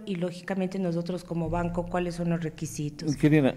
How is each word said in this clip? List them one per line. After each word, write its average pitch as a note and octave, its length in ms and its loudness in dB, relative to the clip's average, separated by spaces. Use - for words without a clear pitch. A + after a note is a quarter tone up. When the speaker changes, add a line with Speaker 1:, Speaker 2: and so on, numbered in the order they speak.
Speaker 1:
y, G3+ 80 -2
lógicamente, F3+ 640 -4
nosotros F3 460 -2
como E3 260 -2
banco, F3 340 0
cuáles F3 300 -2
son E3+ 160 0
los E3+ 120 2
requisitos. D3+ 680 -4
Speaker 2:
Ingeniera, D3 440 6